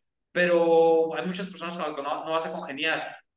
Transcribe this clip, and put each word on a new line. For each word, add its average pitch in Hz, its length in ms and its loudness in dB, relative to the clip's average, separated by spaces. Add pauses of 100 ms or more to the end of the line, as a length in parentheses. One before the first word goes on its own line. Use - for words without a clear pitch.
(320)
pero 165 840 4
hay 160 100 -4
muchas 185 220 -6
personas 175 280 -10
con 175 120 -6
las 151 80 -8
que 143 60 -6
no, 147 220 -6
no 160 80 -6
vas 160 140 0
a 160 60 -8
congeniar, 151 640 -4 (200)